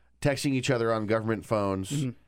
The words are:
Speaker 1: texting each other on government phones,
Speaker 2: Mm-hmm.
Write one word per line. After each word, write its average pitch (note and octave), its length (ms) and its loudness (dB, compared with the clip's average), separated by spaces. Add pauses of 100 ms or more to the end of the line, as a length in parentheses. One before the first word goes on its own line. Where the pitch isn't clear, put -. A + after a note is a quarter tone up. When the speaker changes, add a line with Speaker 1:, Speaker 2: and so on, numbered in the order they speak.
(200)
Speaker 1:
texting C#3+ 320 0
each C3 180 0
other A#2 220 2
on A2 140 -2
government A2 400 0
phones, G2 440 0
Speaker 2:
Mm-hmm. C#3+ 200 -2 (180)